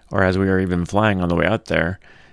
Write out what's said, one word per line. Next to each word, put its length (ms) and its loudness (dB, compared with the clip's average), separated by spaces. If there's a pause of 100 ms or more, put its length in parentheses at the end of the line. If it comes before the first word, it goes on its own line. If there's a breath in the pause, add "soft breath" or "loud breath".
(100)
or 140 0
as 120 2
we 80 0
were 160 0
even 240 -2
flying 380 0
on 80 -2
the 60 0
way 100 2
out 200 -2
there, 340 -2 (320 soft breath)